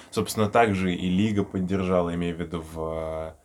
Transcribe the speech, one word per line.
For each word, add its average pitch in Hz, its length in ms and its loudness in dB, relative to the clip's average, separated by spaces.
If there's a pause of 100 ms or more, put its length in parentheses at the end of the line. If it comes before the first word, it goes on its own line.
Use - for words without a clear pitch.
(100)
Собственно, 107 400 0
так 113 240 4
же 92 200 0
и 92 140 -2
Лига 101 360 2
поддержала, 92 680 0
имею 87 220 -2
в 85 40 -6
виду, 85 200 -6
в, 80 180 -12
э, 80 540 -6 (120)